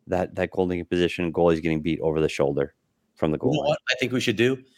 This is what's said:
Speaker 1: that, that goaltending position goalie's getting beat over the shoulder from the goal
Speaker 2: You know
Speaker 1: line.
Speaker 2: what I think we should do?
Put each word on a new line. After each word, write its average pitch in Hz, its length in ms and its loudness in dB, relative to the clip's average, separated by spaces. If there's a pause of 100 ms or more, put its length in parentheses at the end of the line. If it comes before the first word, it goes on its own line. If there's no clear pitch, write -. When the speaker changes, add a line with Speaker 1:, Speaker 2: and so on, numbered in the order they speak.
Speaker 1:
that, 90 260 -2
that 92 180 -2
goaltending 90 380 -2
position 87 420 0
goalie's 85 280 4
getting 80 200 0
beat 80 200 -2
over 78 200 0
the 78 80 2
shoulder 71 460 0 (400)
from 80 180 0
the 73 60 -2
goal 143 160 0
Speaker 2:
You 151 80 0
know - 60 -6
Speaker 1:
line. - 20 2
Speaker 2:
what 156 80 0 (140)
I - 60 -2
think 120 140 -2
we 127 80 0
should 113 160 -2
do? 127 260 0 (160)